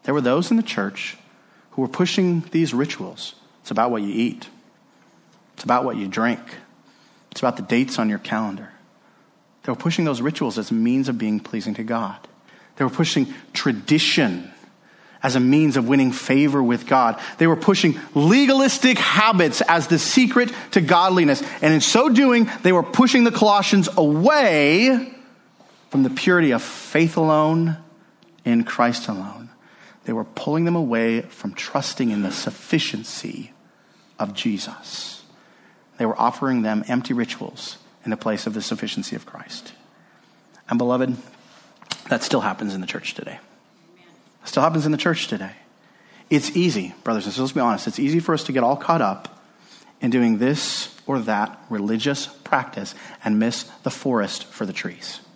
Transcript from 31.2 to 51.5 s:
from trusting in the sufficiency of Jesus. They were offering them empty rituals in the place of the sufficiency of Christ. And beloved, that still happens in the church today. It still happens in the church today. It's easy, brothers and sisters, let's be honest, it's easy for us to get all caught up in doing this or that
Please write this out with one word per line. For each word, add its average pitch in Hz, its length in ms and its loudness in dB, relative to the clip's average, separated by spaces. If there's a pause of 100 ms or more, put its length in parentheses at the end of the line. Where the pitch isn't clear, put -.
from - 320 -12
trusting - 580 -4
in 101 100 -2
the 92 100 -2
sufficiency - 1200 -6 (680)
of 104 160 -6
Jesus. - 880 -8 (720)
They 120 80 -2
were 110 120 -2
offering 123 440 0
them 107 260 -2
empty 123 260 -2
rituals - 640 -8 (260)
in 113 60 -4
the 107 60 -4
place 107 280 -4
of 110 80 -6
the 107 80 -6
sufficiency - 540 -8
of 117 100 -12
Christ. - 480 -18 (960)
And 120 80 -2
beloved, 123 400 0 (880)
that 117 140 -2
still 127 200 0
happens 101 340 -6
in 95 60 -6
the 90 60 -8
church - 280 -10
today. - 240 -14 (1040)
It - 80 -14
still - 120 2
happens 160 220 2
in 214 80 2
the - 40 -2
church - 300 -2
today. 190 240 -8 (760)
It's 143 260 0
easy, 113 380 0 (100)
brothers 110 220 -2
and 101 80 -8
sisters, 123 80 -4
let's 131 100 -2
be 147 80 -2
honest, 117 260 0
it's - 140 -8
easy 151 220 0
for 165 120 -2
us 151 120 -4
to 135 80 -6
get 127 100 0
all 135 140 2
caught - 240 0
up - 420 -6 (560)
in 127 100 -2
doing 117 280 2
this - 680 -4
or 139 140 -2
that 107 400 -4 (100)